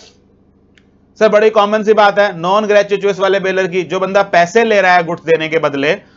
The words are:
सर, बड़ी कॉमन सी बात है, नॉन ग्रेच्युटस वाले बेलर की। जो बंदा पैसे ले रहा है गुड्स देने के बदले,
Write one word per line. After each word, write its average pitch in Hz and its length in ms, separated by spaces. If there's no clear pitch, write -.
सर, 214 100
बड़ी 214 200
कॉमन 214 340
सी 214 100
बात 202 260
है, 196 200
नॉन 196 260
ग्रेच्युटस 202 540
वाले 190 200
बेलर 190 280
की। 175 160
जो 170 160
बंदा 196 240
पैसे 180 400
ले 214 180
रहा 185 120
है 180 100
गुड्स 160 200
देने 160 260
के 160 100
बदले, 147 420